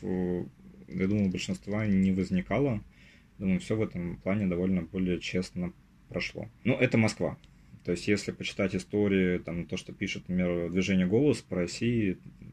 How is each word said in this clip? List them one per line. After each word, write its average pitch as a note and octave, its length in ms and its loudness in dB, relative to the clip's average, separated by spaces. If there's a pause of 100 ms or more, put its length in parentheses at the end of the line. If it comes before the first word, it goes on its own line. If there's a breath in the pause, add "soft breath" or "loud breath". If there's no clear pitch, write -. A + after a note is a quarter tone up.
э, F2+ 420 0 (420)
я F#2+ 200 -2
думаю, G#2 200 2
у F#2 40 2
большинства G2+ 560 -4
не F#2+ 240 4
возникало. F#2+ 680 0 (560 loud breath)
Думаю, F#2+ 220 2
все - 160 -2
в A2 60 2
этом F2+ 420 -4
плане G2+ 240 0
довольно F2+ 360 2
более F2+ 360 -2
честно F2+ 540 -4 (360)
прошло. - 380 -6 (160)
Но B2+ 160 2
это B2 180 4
Москва. G#2 400 2 (460)
То F2+ 80 -2
есть, - 160 -2
если G#2 240 0
почитать F#2+ 440 -4
истории, F#2+ 640 2
там, E2+ 280 -8
то, F#2 100 -6
что - 160 -12
пишет, - 360 -6
например, F2 420 0
движение F#2 340 2
"Голос" B2 360 4
по - 160 -8
России, G2+ 600 0 (360)